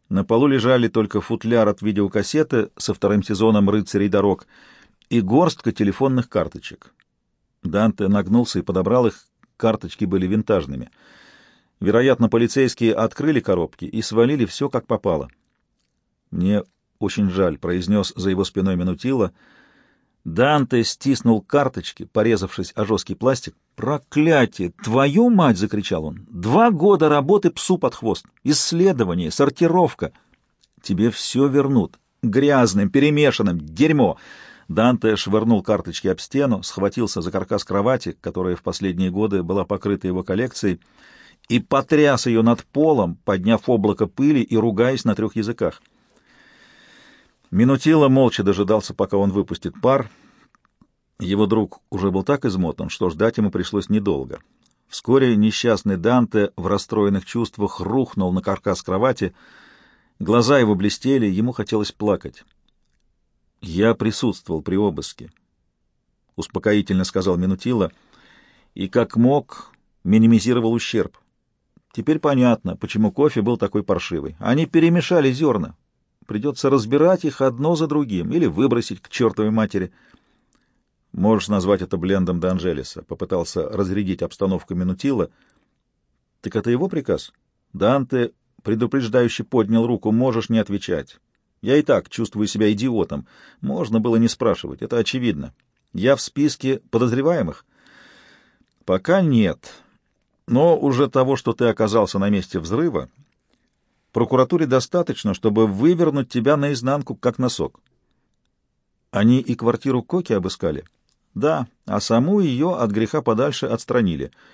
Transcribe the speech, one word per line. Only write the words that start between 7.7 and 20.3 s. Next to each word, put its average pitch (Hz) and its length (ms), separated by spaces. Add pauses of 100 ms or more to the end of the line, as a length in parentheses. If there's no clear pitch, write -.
нагнулся 101 520
и - 40
подобрал 101 440
их, - 180 (300)
карточки 107 500
были 92 220
винтажными. 85 600 (920)
Вероятно, 117 500
полицейские 117 640
открыли 143 440
коробки 87 460
и 110 160
свалили 117 440
всё 135 240
как - 180
попало. 82 420 (1000)
«Мне 95 320 (340)
очень 101 320
жаль», — 90 300
произнёс 90 560
за 95 160
его 95 120
спиной 95 320
Минутило. 92 580 (880)
Данте 123 640